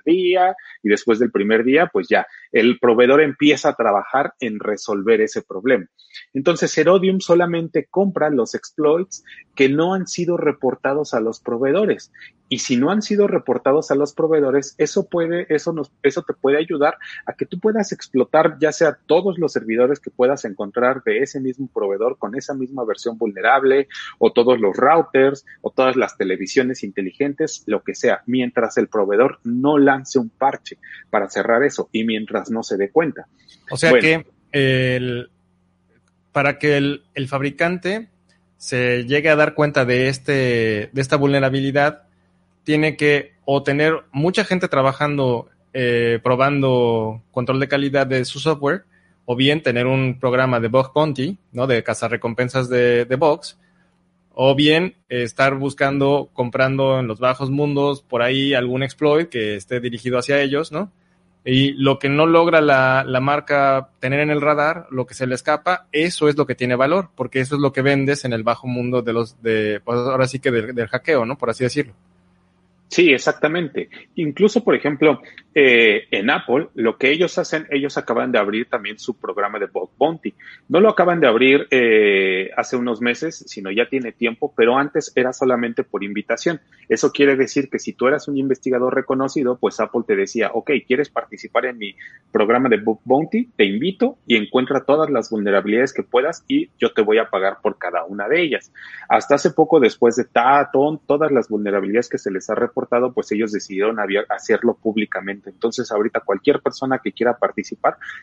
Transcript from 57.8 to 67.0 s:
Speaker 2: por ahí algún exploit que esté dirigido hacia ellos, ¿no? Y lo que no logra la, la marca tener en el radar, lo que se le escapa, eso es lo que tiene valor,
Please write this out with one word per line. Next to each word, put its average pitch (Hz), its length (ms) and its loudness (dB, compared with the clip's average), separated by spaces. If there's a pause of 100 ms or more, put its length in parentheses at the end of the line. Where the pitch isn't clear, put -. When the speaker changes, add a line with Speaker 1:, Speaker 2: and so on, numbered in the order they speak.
Speaker 2:
por 120 220 -4
ahí 135 320 0
algún 127 280 -2
exploit 147 460 0
que 107 280 -4
esté 123 240 -8
dirigido 120 360 -4
hacia 143 240 0
ellos, 143 320 -4
¿no? 180 180 -8 (540)
Y 135 300 2
lo 135 240 2
que 139 100 -4
no 143 160 2
logra 165 380 4
la, 131 440 4
la 127 140 -2
marca 139 800 0
tener 135 220 -2
en 151 100 0
el 147 100 0
radar, 151 500 0
lo 127 140 -4
que - 80 -18
se 131 140 -6
le 127 80 -2
escapa, 151 580 -2
eso 156 380 0
es 143 80 0
lo 147 80 0
que 127 80 -4
tiene 123 220 -2
valor, 160 380 0